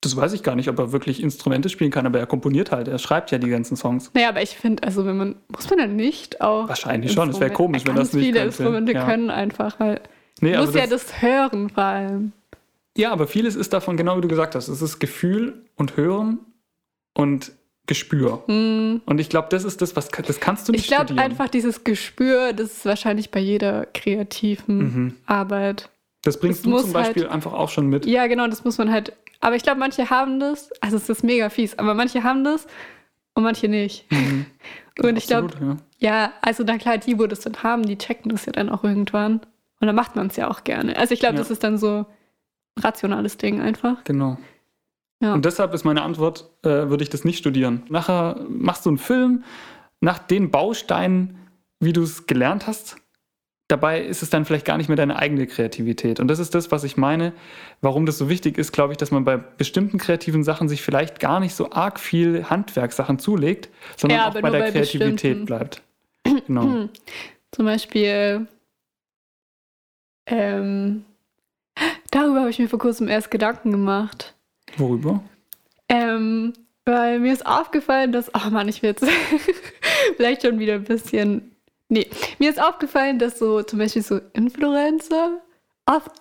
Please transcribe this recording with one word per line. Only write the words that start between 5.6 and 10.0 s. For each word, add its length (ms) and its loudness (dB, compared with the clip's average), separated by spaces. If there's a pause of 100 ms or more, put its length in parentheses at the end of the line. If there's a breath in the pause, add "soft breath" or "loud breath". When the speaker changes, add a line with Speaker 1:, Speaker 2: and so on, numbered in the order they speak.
Speaker 2:
man 120 4
dann 160 0
nicht 460 -4
auch 280 2
Speaker 1:
Wahrscheinlich 420 -2
schon, 180 2
es 100 -2
wär 80 2
Speaker 2:
Instrument-, 80 -2
Speaker 1:
komisch, 320 0
wenn 80 0
Speaker 2:
ganz 140 2
Speaker 1:
das 80 -8
nicht 80 4
Speaker 2:
viele 160 4
Speaker 1:
könnte. 60 0 (100)
Speaker 2:
Instrumente 360 0
Speaker 1:
Ja. 120 0
Speaker 2:
können 260 0
einfach, 480 -4
weil 220 0 (400 soft breath)